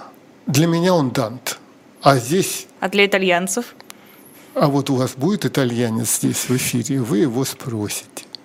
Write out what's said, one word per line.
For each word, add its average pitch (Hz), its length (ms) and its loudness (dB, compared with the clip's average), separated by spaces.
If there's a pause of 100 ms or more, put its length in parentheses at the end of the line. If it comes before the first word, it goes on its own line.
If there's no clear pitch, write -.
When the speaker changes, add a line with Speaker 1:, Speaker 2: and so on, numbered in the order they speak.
(460)
Speaker 1:
Для 156 220 4
меня 170 260 4
он 143 180 2
Дант. 120 460 -4 (440)
А 139 160 6
здесь 139 500 -2 (140)
Speaker 2:
А 190 80 -4
для 202 160 4
итальянцев? 190 720 0 (800)
Speaker 1:
А 147 120 2
вот 139 220 0
у 139 60 2
вас 123 200 0
будет 170 300 -2
итальянец 120 720 -2
здесь 127 320 -2
в 123 60 2
эфире, 131 460 -2
вы 131 180 0
его 131 260 0
спросите. - 800 -8 (200)